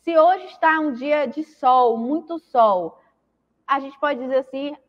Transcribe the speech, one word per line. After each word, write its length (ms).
se 140
hoje 300
está 340
um 140
dia 320
de 180
sol, 540
muito 400
sol, 640
a 140
gente 200
pode 200
dizer 180
assim 400